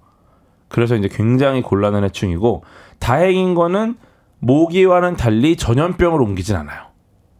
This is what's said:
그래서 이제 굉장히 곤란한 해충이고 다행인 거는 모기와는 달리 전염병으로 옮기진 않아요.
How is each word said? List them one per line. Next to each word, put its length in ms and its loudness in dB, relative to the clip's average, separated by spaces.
그래서 260 0
이제 160 -2
굉장히 520 0
곤란한 420 0
해충이고 580 -2
다행인 560 0
거는 420 -2
모기와는 760 2
달리 400 2
전염병으로 680 0
옮기진 340 -2
않아요. 260 -10